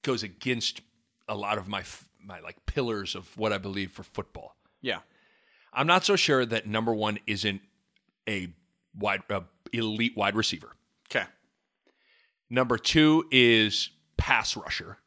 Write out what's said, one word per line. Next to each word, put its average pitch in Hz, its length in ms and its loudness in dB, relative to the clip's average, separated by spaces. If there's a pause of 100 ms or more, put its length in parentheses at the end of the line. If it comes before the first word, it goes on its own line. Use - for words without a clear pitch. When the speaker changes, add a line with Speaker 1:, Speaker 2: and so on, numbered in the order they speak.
Speaker 1:
goes 120 200 -2
against 113 600 -4 (440)
a 107 80 -6
lot 104 220 -2
of 95 100 -8
my 101 140 -4
f-, - 260 -16 (160)
my, 95 180 -16
like, - 260 -14
pillars 110 480 -4
of 92 240 -14
what 107 120 0
I 101 60 0
believe 95 360 -6
for - 100 -16
football. - 540 -12 (260)
Speaker 2:
Yeah. 113 160 -4 (760)
Speaker 1:
I'm 139 140 0
not 180 180 4
so 202 120 2
sure 135 280 2
that 113 220 -4
number 110 260 0
one 107 340 0
isn't 101 360 -2 (640)
a 95 200 -4 (460)
wide, 98 360 -2
uh, 98 100 -2 (320)
elite 113 460 0
wide 101 180 2
receiver. - 400 -2 (320)
Speaker 2:
'Kay. 107 160 -2 (1300)
Speaker 1:
Number 120 260 2
two 156 540 4
is 117 580 6 (300)
pass - 360 2
rusher. - 520 -10